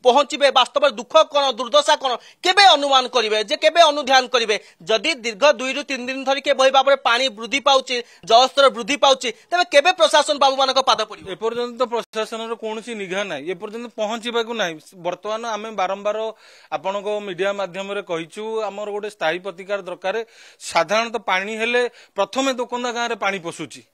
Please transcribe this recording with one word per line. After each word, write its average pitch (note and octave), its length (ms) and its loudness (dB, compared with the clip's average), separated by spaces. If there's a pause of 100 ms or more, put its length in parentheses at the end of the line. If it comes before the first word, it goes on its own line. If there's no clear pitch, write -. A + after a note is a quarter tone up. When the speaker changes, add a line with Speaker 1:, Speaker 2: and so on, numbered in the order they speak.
Speaker 1:
ପହଞ୍ଚିବେ, C#4 480 4
ବାସ୍ତବରେ C4 400 2
ଦୁଃଖ G#3 220 -12 (200)
କଣ, C#4+ 180 2
ଦୁର୍ଦ୍ଦଶା C4 460 2
କଣ, C4 140 -4 (320)
କେବେ F#4 220 6
ଅନୁମାନ C#4+ 420 6
କରିବେ, G#3+ 360 0
ଯେ A3+ 140 -2
କେବେ D#4 240 4
ଅନୁଧ୍ୟାନ C#4 460 4
କରିବେ? A3+ 280 0 (260)
ଯଦି A3 340 0
ଦୀର୍ଘ A3 360 -4
ଦୁଇରୁ C4 320 -4
ତିନି C4 220 -6
ଦିନ C4 180 -6
ଧରିକି C#4 280 -2
ଏଭଳି C4 200 4
ଭାବରେ C4+ 300 4
ପାଣି B3 280 0
ବୃଦ୍ଧି A3+ 300 -6
ପାଉଛି, C4+ 360 2 (300)
ଜଳସ୍ତର B3+ 440 6
ବୃଦ୍ଧି A#3 280 -2
ପାଉଛି, C4+ 320 2 (180)
ତେବେ F4+ 240 0
କେବେ D4 200 6
ପ୍ରଶାସନ D4+ 460 2
ବାବୁମାନଙ୍କ C4+ 440 2
ପାଦ A3+ 240 2
ପଡ଼ିବ? F3 280 -18
Speaker 2:
ଏପର୍ଯ୍ୟନ୍ତ A#3 460 -6
ତ B3+ 100 0
ପ୍ରଶାସନର A3+ 680 -6
କୌଣସି A3 380 -10
ନିଘା G3 300 -6
ନାହିଁ, D#3 280 -8
ଏପର୍ଯ୍ୟନ୍ତ G#3+ 360 -10 (100)
ପହଞ୍ଚିବାକୁ A3+ 560 -4
ନାହିଁ। F#3 200 -4 (240)
ବର୍ତ୍ତମାନ F3+ 480 -6
ଆମେ G#3+ 260 -8
ବାରମ୍ବାର G3+ 460 -4 (540)
ଆପଣଙ୍କ F#3+ 360 -6 (140)
ମିଡିଆ G3 320 -4
ମାଧ୍ୟମରେ G3 500 -8
କହିଛୁ, E3+ 400 -8 (180)
ଆମର G#3 300 -8
ଗୋଟେ G#3 180 -8
ସ୍ଥାୟୀ E3+ 300 -4
ପ୍ରତିକାର F#3+ 420 -8
ଦରକାର। F#3 340 -8 (440)
ସାଧାରଣତଃ G#3+ 680 -2
ପାଣି G3 320 -2
ହେଲେ A#3+ 240 0 (420)
ପ୍ରଥମେ C4 300 -2
ଦୋକନ୍ଦା B3 380 -6
ଗାଁରେ A#3 280 -4
ପାଣି G3 240 -2
ପଶୁଛି। D3+ 380 -12 (120)